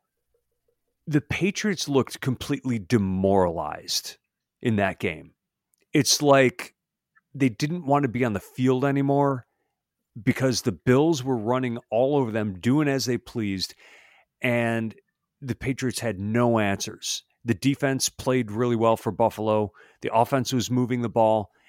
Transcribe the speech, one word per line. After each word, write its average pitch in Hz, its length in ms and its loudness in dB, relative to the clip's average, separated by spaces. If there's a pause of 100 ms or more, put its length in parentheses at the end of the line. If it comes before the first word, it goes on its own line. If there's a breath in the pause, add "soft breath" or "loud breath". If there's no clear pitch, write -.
(1080)
The 147 140 2
Patriots - 680 -4
looked 135 320 0
completely 131 580 -4
demoralized 92 1400 0 (460)
in 117 140 0
that 95 220 0
game. 82 340 -6 (600)
It's - 300 2
like 135 520 4 (600)
they 135 140 2
didn't 151 380 -4
want 143 160 2
to 139 60 0
be 120 160 -2
on 113 80 0
the 95 80 -2
field 127 440 0
anymore 139 640 0 (760)
because 127 400 0
the 113 100 -2
Bills 135 500 2
were 131 140 -2
running 120 420 -2 (120)
all 135 260 2
over 123 140 0
them, 104 280 -4
doing 139 300 0
as 135 160 -2
they 123 120 -2
pleased, 101 580 -6 (680 soft breath)
and 117 520 -2 (460)
the 123 140 -6
Patriots 127 460 -4
had 107 180 -6
no 113 400 0
answers. - 640 -4 (220)
The 113 100 -2
defense 135 540 -2
played 127 420 -2
really 117 260 0
well 110 200 4
for - 160 -6
Buffalo. 107 600 0 (300 soft breath)
The - 100 -4
offense 120 400 0
was 120 180 -2
moving 123 300 -2
the 117 80 -4
ball, 110 440 2 (160 soft breath)